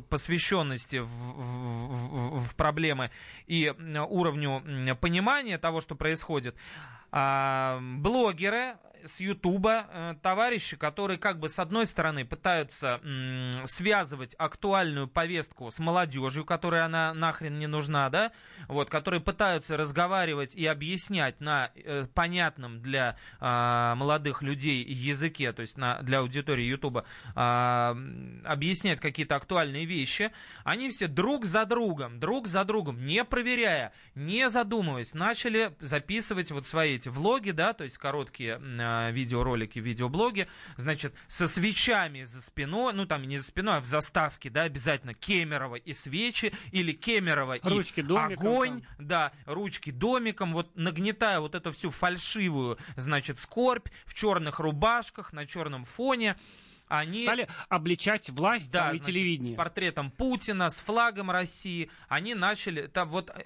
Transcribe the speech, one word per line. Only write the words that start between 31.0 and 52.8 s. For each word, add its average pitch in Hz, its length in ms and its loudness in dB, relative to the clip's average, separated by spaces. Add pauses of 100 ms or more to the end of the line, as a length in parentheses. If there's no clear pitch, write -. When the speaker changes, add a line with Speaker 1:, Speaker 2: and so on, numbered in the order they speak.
Speaker 1:
друг 226 380 2
за 214 200 4
другом, 165 540 0
друг 220 280 -2
за 190 180 2
другом, 156 380 -2
не 185 220 2
проверяя, 233 680 2 (200)
не 196 380 0
задумываясь, 196 640 0
начали 220 640 0
записывать 175 720 -2
вот 139 160 -6
свои 156 300 2
эти 123 120 -8
влоги, 196 400 2
да, 180 240 2
то 175 100 -8
есть 131 140 -12
короткие, 131 600 -4
м, 120 220 -8
а, 117 320 0
видеоролики, 123 680 0
видеоблоги, 139 680 0 (260)
значит, 147 380 -2 (160)
со 175 180 2
свечами 180 800 2
за 123 160 -14
спиной, 190 520 -2
ну, 196 120 0
там 151 180 -2
не 135 140 -4
за 135 80 -4
спиной, 190 320 0
а - 20 2
в 127 60 -6
заставке, 147 640 0
да, 143 140 0
обязательно 139 500 -2
Кемерово 151 640 -2
и 131 180 -10
свечи, 202 580 -2 (220)
или 175 180 2
Кемерово 160 640 2
и 123 100 -6
Speaker 2:
Ручки 185 380 2
домиком 156 460 2
Speaker 1:
огонь, 247 340 2
Speaker 2:
там. - 260 -16
Speaker 1:
да, 160 240 2 (140)
ручки 165 460 -6
домиком, 208 600 0
вот 165 240 -2
нагнетая 190 640 2
вот 151 160 -4
эту 170 160 -4
всю 165 180 -4
фальшивую, 170 880 0 (200)